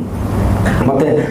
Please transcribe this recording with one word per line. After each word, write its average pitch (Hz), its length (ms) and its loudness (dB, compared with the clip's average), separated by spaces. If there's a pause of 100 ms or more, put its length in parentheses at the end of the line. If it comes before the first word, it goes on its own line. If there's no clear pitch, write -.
(880)
ಮತ್ತು 135 180 2 (260)